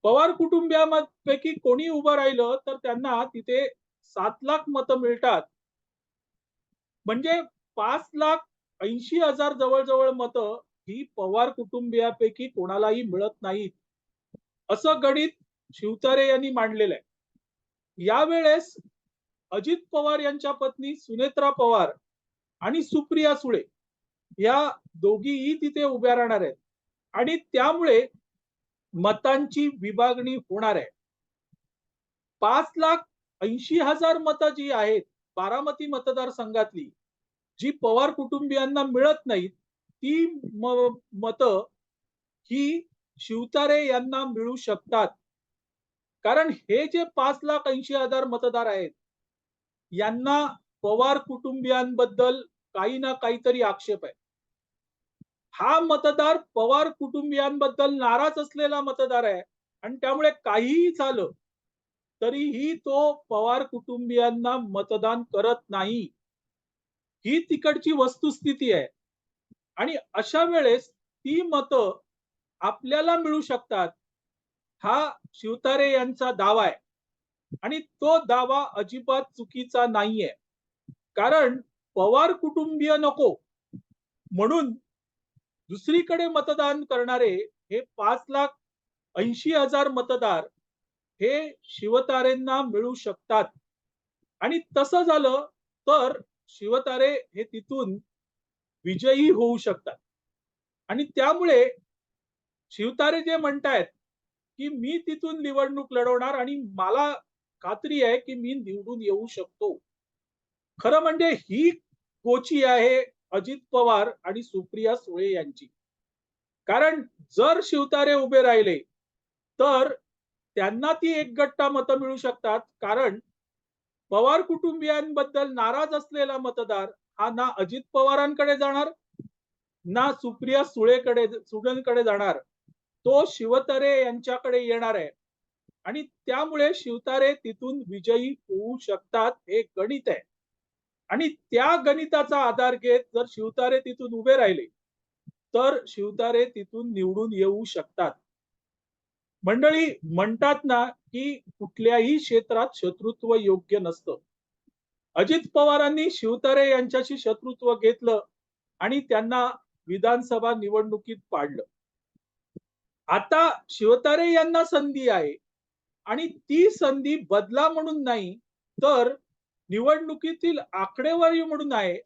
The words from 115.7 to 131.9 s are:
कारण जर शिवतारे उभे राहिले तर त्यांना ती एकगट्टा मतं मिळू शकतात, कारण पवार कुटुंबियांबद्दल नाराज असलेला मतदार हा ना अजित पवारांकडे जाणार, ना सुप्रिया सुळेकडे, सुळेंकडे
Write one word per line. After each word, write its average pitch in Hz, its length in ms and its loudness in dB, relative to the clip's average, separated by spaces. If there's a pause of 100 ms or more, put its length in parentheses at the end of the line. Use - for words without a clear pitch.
कारण 294 340 2 (360)
जर 311 260 4
शिवतारे 285 500 2
उभे 262 280 4
राहिले 220 360 4 (800)
तर 269 340 4 (640)
त्यांना 226 360 -2
ती 330 200 0
एकगट्टा 285 560 -2
मतं 269 300 0
मिळू 269 160 -6
शकतात, 233 440 -4 (220)
कारण 220 380 0 (920)
पवार 262 300 4
कुटुंबियांबद्दल 302 1120 -2
नाराज 262 420 -2
असलेला 277 420 -4
मतदार 220 520 -6 (300)
हा 220 100 0
ना 240 280 -2
अजित 196 240 -6 (120)
पवारांकडे 285 640 2
जाणार, 285 340 -2 (920)
ना 240 280 0
सुप्रिया 262 500 -2
सुळेकडे, 240 640 2 (160)
सुळेंकडे 240 640 -2